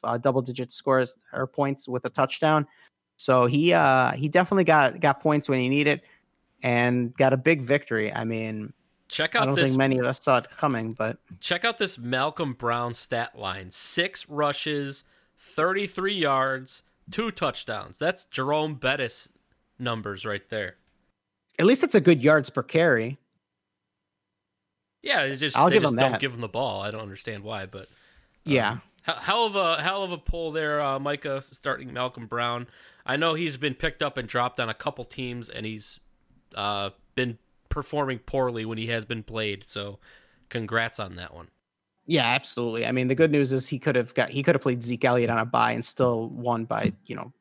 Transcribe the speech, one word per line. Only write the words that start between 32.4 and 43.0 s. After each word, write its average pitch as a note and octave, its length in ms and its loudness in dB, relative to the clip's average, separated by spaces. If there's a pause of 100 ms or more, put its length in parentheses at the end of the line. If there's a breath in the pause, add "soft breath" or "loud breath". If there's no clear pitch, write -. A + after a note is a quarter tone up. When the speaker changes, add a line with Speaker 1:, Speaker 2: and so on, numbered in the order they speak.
Speaker 2:
I B2+ 100 -2
know D#3+ 180 0
he's D#3 240 -4
been C3 180 -4
picked - 280 -4
up C#3+ 140 -4
and A#2 100 -6
dropped B2 320 -2
on A#2+ 100 -2
a A2 40 -4
couple - 320 -10
teams, B2 420 -10
and A2 180 -10
he's, G#2+ 340 -10 (540)
uh, G2+ 360 -4 (260)
been B2 220 -2 (320)
performing C3+ 500 -4
poorly B2 460 -4
when A2 120 -6
he A2+ 100 -6
has A2+ 180 -4
been A2+ 180 -8
played, G#2+ 420 -6
so G2+ 340 -10 (500 soft breath)
congrats A2+ 500 -4
on F#2+ 160 -10
that F2 180 -14
one. E2 140 -18 (580)
Speaker 1:
Yeah, D3 200 2
absolutely. A#2 600 -2
I A#2 60 -2
mean, B2+ 160 0